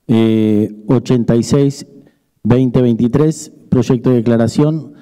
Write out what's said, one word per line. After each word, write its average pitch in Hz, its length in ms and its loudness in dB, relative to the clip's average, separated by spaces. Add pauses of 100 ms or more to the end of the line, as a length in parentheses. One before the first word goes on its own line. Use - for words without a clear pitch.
eh, 110 680 0 (140)
ochenta 120 480 0
y 117 80 2
seis 139 440 -2 (580)
veinte 123 360 0
veintitrés, 123 680 0 (180)
proyecto 123 420 0
de 127 60 2
declaración, 120 840 0